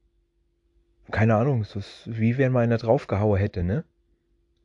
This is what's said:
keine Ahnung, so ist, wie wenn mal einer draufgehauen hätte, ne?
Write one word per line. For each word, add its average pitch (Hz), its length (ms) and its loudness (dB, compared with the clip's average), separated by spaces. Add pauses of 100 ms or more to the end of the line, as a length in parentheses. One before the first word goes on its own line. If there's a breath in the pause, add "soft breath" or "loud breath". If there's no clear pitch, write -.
(1120)
keine 110 240 2
Ahnung, 120 260 0
so - 160 -10
ist, - 280 -16
wie 113 320 0
wenn 131 120 2
mal 123 140 2
einer 113 140 0
draufgehauen 107 600 0
hätte, 98 240 -2
ne? 101 220 -2 (800)